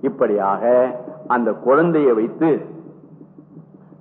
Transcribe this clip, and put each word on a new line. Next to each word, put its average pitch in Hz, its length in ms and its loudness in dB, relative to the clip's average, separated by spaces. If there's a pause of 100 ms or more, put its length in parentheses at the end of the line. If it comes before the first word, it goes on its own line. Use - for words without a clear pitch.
இப்படியாக 101 600 0 (640)
அந்த 120 220 0 (100)
குழந்தையை 147 540 2
வைத்து 113 360 0 (1500)